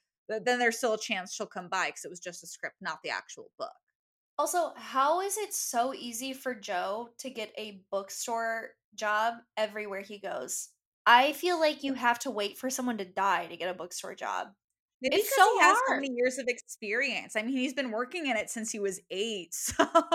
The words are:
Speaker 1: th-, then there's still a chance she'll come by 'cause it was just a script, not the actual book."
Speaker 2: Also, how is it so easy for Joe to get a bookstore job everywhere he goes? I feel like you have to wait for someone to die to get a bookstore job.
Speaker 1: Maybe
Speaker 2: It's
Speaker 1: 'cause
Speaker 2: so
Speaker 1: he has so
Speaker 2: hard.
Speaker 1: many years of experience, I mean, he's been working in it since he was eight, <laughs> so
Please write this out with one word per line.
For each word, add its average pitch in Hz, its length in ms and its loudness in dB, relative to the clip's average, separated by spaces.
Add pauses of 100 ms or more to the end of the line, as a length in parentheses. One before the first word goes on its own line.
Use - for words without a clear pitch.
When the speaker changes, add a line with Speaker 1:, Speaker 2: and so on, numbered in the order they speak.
(280)
Speaker 1:
th-, 214 160 -4
then 247 140 4
there's 233 200 2
still 226 160 2
a 214 40 -2
chance 196 340 -6
she'll 202 140 -6
come 180 220 -10
by 175 240 0
'cause - 120 -14
it 147 60 -12
was 180 100 -14
just 175 220 -12
a 170 60 -18
script, - 320 -12
not 160 240 -6
the 151 60 -6
actual - 460 -8
book." - 140 -6 (680)
Speaker 2:
Also, 311 380 0
how 262 440 2
is 403 180 -2
it 403 160 -6
so 254 400 0
easy 240 400 -8
for 262 200 -6
Joe 208 640 -4
to 262 120 -10
get 220 260 -8
a 208 340 -10
bookstore 226 840 -4 (220)
job 214 420 0 (200)
everywhere 208 460 -2
he 202 160 -12
goes? - 520 -6 (360)
I 254 260 10
feel 339 280 2
like 302 240 4
you 269 100 0
have 240 260 2
to 269 100 -4
wait 202 280 -4
for 254 100 -4
someone 247 300 -2
to 196 60 -6
die 180 420 0
to 165 100 -12
get 175 140 -2
a 180 40 -4
bookstore 175 400 -10
job. - 340 -4 (520)
Speaker 1:
Maybe 285 220 2
Speaker 2:
It's - 60 -4
Speaker 1:
'cause 539 60 -2
Speaker 2:
so 403 100 10
Speaker 1:
he 453 160 6
has 381 260 8
so - 80 2
Speaker 2:
hard. - 0 -
Speaker 1:
many 277 200 -2
years 254 240 0
of 240 100 -6
experience, 220 880 -4
I 214 60 2
mean, 262 140 -2
he's 254 180 0
been 262 180 -2
working 247 340 -4
in 240 100 2
it 208 140 -4
since 220 220 -6
he 220 60 -8
was 196 220 -2 (100)
eight, 190 440 -4
<laughs> - 0 -
so - 300 0 (300)